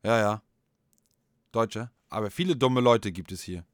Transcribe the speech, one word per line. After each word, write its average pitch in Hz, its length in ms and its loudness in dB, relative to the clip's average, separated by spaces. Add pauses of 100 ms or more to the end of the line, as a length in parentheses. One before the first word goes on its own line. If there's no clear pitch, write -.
„Ja, 113 160 2
ja.“ 107 220 0 (1120)
Deutscher: 113 380 -4 (180)
„Aber 104 220 -4
viele 175 260 -2
dumme 127 240 2
Leute 117 320 4
gibt 87 180 -12
es 92 100 -12
hier.“ 90 320 -12